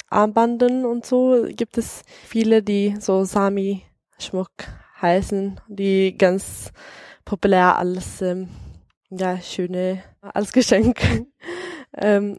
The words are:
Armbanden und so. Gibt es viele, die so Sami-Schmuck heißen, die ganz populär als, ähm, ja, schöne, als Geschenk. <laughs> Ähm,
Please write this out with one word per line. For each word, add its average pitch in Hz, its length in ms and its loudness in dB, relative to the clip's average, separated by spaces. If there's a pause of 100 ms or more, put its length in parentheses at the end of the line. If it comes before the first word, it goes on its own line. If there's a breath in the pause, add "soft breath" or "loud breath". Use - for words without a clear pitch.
(120)
Armbanden 233 720 2
und 240 220 -4
so. 254 420 4
Gibt - 300 -6
es - 240 -8 (240 loud breath)
viele, 220 380 2
die 202 340 0
so 190 260 0
Sami-Schmuck 196 1300 -4 (500)
heißen, 196 680 0
die 190 500 0
ganz - 540 0 (520 loud breath)
populär 185 540 4
als, 180 420 -6
ähm, 185 280 -4 (600 loud breath)
ja, 185 320 -4
schöne, 185 600 -4 (180)
als - 320 -6
Geschenk. 226 480 4
<laughs> 226 260 0 (720 loud breath)
Ähm, 202 420 0